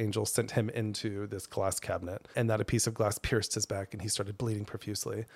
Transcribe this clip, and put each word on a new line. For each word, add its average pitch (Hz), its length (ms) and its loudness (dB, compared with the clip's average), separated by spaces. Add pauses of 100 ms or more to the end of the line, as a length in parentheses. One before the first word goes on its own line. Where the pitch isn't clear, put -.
Angel 107 260 2
sent - 260 2
him 113 200 2
into 104 560 -2
this 98 180 -6
glass 95 340 0
cabinet 90 560 -4
and 117 140 4
that 110 100 4
a 113 60 0
piece 117 220 2
of 110 80 -2
glass 104 240 4
pierced - 340 2
his 107 140 0
back 98 260 -4
and 98 80 -6
he 107 60 -4
started 101 280 -2
bleeding 107 300 0
profusely, 104 600 -4 (100)